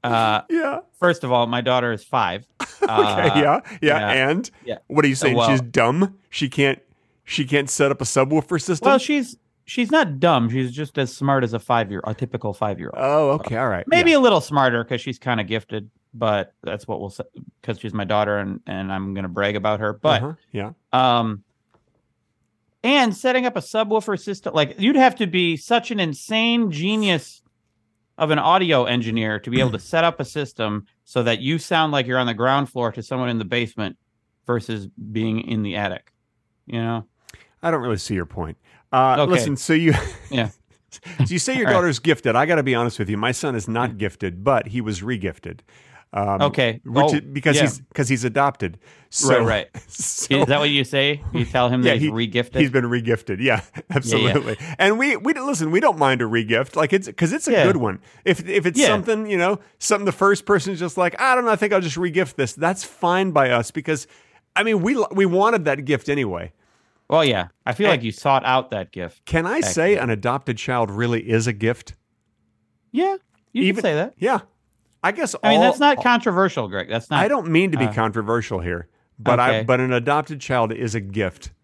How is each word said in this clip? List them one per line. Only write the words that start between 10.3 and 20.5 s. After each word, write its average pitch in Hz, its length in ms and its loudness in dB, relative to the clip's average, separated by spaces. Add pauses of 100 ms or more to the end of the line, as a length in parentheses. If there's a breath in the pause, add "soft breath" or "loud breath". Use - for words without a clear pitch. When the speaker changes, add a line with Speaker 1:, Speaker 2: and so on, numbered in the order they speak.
Speaker 1:
She's 127 220 -2
just 143 260 -8
as 131 160 -2
smart 135 300 2
as 110 80 -4
a 117 80 -4
five-year, 104 440 -2
a 110 100 -6
typical 117 380 -6
five-year-old. 87 460 -6
Speaker 2:
Oh, 143 340 2
okay, 139 240 -4
all 127 120 0
right. 90 180 -4
Speaker 1:
Maybe 339 240 4
Speaker 2:
Yeah. 302 60 6
Speaker 1:
a 269 40 6
little 214 200 4
smarter 127 420 2
'cause 120 180 -4
she's 127 180 -10
kinda 113 260 -2
gifted, 107 440 -6 (260)
but 107 380 -2 (120)
that's - 240 -8
what 107 120 -8
we'll 98 100 -10
say, - 140 -14 (380)
'cause 113 160 -8
she's 110 160 -10
my 104 100 -4
daughter 104 340 0
and, 98 280 -6
and 95 260 -8
I'm 95 220 -6
gonna 95 140 -6
brag 101 280 -2
about 104 240 -2
her. 104 120 -2
But, 123 300 0
Speaker 2:
Uh-huh, 147 100 -6 (200)